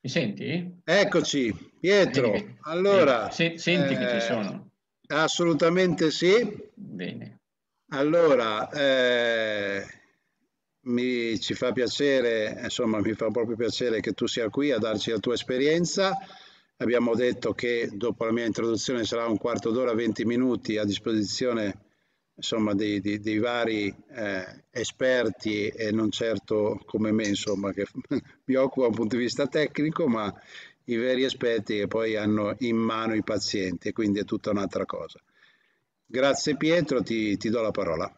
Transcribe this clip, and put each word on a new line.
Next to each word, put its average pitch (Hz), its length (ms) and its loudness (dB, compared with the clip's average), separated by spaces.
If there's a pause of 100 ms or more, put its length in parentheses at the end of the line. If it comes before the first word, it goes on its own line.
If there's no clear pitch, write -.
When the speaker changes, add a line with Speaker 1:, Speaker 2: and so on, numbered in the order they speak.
Speaker 1:
Mi - 80 -8
senti? 147 720 -4
Speaker 2:
Eccoci, 156 960 2
Pietro. 139 540 4
Speaker 1:
Vedi 101 120 0
che, - 180 -16
Speaker 2:
Allora, 165 640 4
Speaker 1:
vedi, 101 100 -8
se-, 170 240 0
senti 143 360 2
che 127 140 -2
ci 120 80 0
Speaker 2:
eh, 117 40 0
Speaker 1:
sono? 107 520 -4 (360)
Speaker 2:
assolutamente 170 1000 2
sì. 208 640 2
Speaker 1:
Bene. - 680 -12 (500)
Speaker 2:
Allora, 139 800 4
eh, 117 1120 2 (1000)
mi, 120 560 0
ci - 160 -4
fa 123 180 -2
piacere, 117 920 0
insomma, 113 380 -2
mi 107 120 0
fa 110 160 -2
proprio 113 280 -2
piacere 113 440 -2
che 107 120 -4
tu 117 140 -2
sia 110 220 -2
qui 139 240 0
a 113 60 2
darci 110 320 -2
la 113 80 0
tua 120 160 0
esperienza. 160 840 0 (600)
Abbiamo 120 360 2
detto 123 380 0
che 120 400 -2
dopo 110 320 -4
la 113 80 0
mia 117 140 0
introduzione 117 580 -2
sarà 117 220 -2
un 151 100 0
quarto 117 340 -2
d'ora, 120 240 2
venti 110 300 0
minuti 120 540 0
a 107 60 0
disposizione, 107 960 -2 (540)
insomma, 107 400 -2
dei, 104 260 0
dei, 104 200 -2
dei 107 180 0
vari, 113 560 0 (160)
eh, 98 600 -6
esperti 110 1000 0
e 107 240 -2
non 110 180 2
certo 107 760 0
come 107 260 0
me, 107 160 2
insomma, 98 440 -2
che 98 140 -4
<laughs> - 600 -8
mi 131 80 0
occupa 131 280 2
da 120 60 6
un 107 60 2
punto 113 220 -2
di 120 60 0
vista 123 240 -2
tecnico, 156 640 0
ma 107 240 0 (520)
i 120 120 -2
veri 127 280 2
esperti 117 520 -2
che 101 100 0
poi 110 300 -2
hanno 104 420 0
in 117 180 0
mano 113 380 -2
i 107 80 0
pazienti, 95 680 -4
e 98 40 -6
quindi 104 280 0
è 101 40 -2
tutta 107 260 -4
un'altra 98 340 -2
cosa. 85 360 -10 (840)
Grazie 135 520 0
Pietro, 156 460 2
ti, 107 340 0
ti 104 120 -4
do 113 140 0
la 110 80 0
parola. 87 480 -2